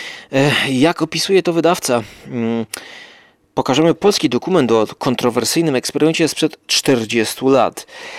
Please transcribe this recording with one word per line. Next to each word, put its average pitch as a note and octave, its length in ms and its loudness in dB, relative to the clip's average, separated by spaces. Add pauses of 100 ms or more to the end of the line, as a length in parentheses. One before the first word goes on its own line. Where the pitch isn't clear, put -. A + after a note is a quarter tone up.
(340)
E, C#3 180 4 (180)
jak C#3 320 2
opisuje E3 420 0
to F3 100 -2
wydawca? D#3+ 500 0 (240)
Mm, A#2 380 -2 (880)
pokażemy D#3 400 2
polski F#3+ 360 0
dokument B2 420 0
o A2 160 4 (100)
kontrowersyjnym B2+ 800 0
eksperymencie D3+ 520 0
sprzed - 400 -4
czterdziestu A#2 840 0
lat. A#2+ 380 2 (320)